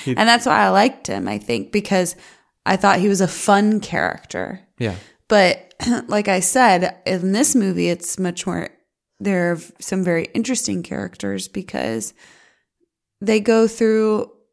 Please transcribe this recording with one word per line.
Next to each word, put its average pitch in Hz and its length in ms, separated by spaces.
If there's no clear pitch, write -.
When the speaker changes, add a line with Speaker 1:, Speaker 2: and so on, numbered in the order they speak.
Speaker 1:
he - 120
Speaker 2:
And 214 140
that's 233 160
why 226 140
I 202 100
liked 202 380
him, 95 220
I 208 100
think, - 320
because 196 440
I 190 100
thought 190 240
he 196 100
was 196 120
a 180 60
fun 214 520
character. - 800
Speaker 1:
Yeah. 107 180
Speaker 2:
But 196 440
<clears throat> 240 180
like 208 200
I 190 140
said, 190 640
in 185 260
this 247 240
movie, 185 320
it's - 320
much 175 260
more, 170 220
there 180 360
are 165 60
some 190 240
very 170 300
interesting 214 500
characters - 640
because 104 680
they 214 180
go 226 260
through 220 640